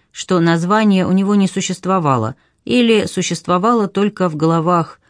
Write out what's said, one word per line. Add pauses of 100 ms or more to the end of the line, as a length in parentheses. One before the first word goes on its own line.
(100)
что
название
у
него
не
существовало (300)
или
существовало
только
в
головах